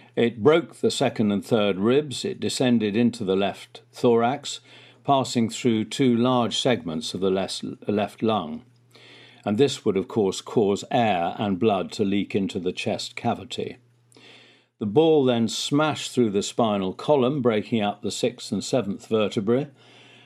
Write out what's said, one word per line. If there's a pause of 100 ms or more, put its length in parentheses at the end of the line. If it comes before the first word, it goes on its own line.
(160)
It
broke
the
second
and
third
ribs.
It
descended
into
the
left (100)
thorax, (420)
passing
through
two
large
segments
of
the
les-, (240)
left
lung. (840)
And
this
would,
of
course,
cause
air
and
blood
to
leak
into
the
chest
cavity. (1000)
The
ball
then
smashed
through
the
spinal
column,
breaking
up
the
sixth
and
seventh
vertebrae, (580)